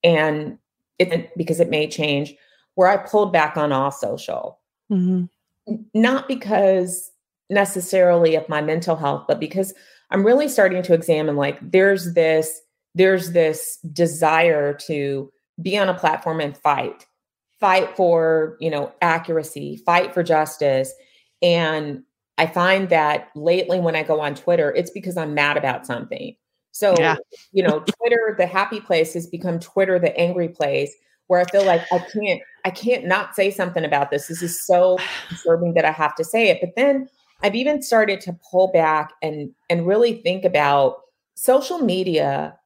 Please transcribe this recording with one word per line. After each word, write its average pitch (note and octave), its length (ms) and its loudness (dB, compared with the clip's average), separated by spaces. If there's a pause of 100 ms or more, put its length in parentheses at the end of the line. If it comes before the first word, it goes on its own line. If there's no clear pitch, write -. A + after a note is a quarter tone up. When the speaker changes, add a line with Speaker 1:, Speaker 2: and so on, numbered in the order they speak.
Speaker 1:
and D3+ 560 0 (400)
it, E3+ 360 -2
because E3 240 -4
it E3+ 100 4
may D3+ 180 -2
change, C#3+ 460 -4 (420)
where F#3 120 4
I G3 100 4
pulled G3 360 0
back D#3 240 0
on D3 140 0
all C#3 200 0
social. - 680 -8 (320)
Speaker 2:
Mm-hmm. F3+ 340 0 (420)
Speaker 1:
N-, A3 180 -8 (100)
not B3+ 320 0
because F#3+ 840 0 (380)
necessarily F3+ 880 2
of D#3 140 -2
my D3+ 120 -2
mental D#3+ 340 -2
health, C#3+ 320 -4
but - 120 0
because F#3+ 340 -4 (380)
I'm G3 140 2
really C#4 220 4
starting F#3 360 2
to F3+ 100 4
examine, D#3 420 0
like, C#3+ 260 -2
there's F#3 520 2
this, D#3+ 480 2 (320)
there's F3+ 380 2
this D#3+ 480 0 (140)
desire D#3+ 800 2 (140)
to C#3 440 -6 (300)
be F#3+ 160 -4
on G3 120 0
a F3+ 40 0
platform D#3+ 460 -2
and C#3+ 160 -6
fight, C3 500 -4 (540)
fight F#3+ 380 2
for, D#3+ 600 0
you D#3+ 100 -4
know, C#3+ 320 -6
accuracy, D#3+ 840 -4
fight F3 280 2
for F3 100 0
justice. D3+ 680 0 (480)
And D#3 640 0 (340)
I E3 80 2
find F#3 440 0
that D3+ 460 0
lately F3+ 440 0
when E3 160 -2
I D#3 80 -2
go D3+ 180 -2
on D3 140 -6
Twitter, D#3+ 380 0
it's F3 180 -2
because F#3 260 -8
I'm D3+ 160 -6
mad D3 240 0
about C3+ 300 -4
something. - 480 -10 (360)
So, G3 280 0
Speaker 2:
Yeah. D#3+ 160 2 (360)
Speaker 1:
you F#3+ 120 2
know, D#3 160 2
Speaker 2:
<laughs> - 200 -6
Speaker 1:
Twitter, A#3 380 0
the F#3 80 2
happy G3+ 340 -4
place, E3 360 0
has E3+ 100 -6
become E3+ 340 -6
Twitter, F#3+ 380 0
the F3 200 0
angry F3 320 0
place, C#3+ 440 -4 (320)
where F3+ 160 4
I F3+ 40 2
feel G3 200 2
like E3+ 160 4 (100)
I F3+ 80 2
can't, G3+ 420 -4 (220)
I F#3+ 60 -2
can't G3+ 360 -2
not F#3 300 -2
say G3 160 2
something F3 320 -4
about C#3+ 280 0
this. C#3+ 160 -4
This E3+ 140 -10
is E3+ 220 -6
so F3+ 360 4 (160)
Speaker 2:
<sighs> - 140 -14
Speaker 1:
disturbing E3+ 440 0
that D#3+ 120 2
I D#3 60 4
have D3+ 240 -2
to D#3+ 80 -6
say A3 260 2
it. E3 120 2
But F3+ 140 -6
then C4+ 340 0 (320)
I've G3+ 140 0
even C4 260 -2
started G#3 400 0
to F3 160 -10 (140)
pull F#3 200 2
back D#3 500 2
and, D3+ 300 -8 (180)
and E3+ 180 0
really A3 340 2
think F#3 240 -4
about C#3+ 520 2 (380)
social C#4 440 2
media D#3 760 -2 (100)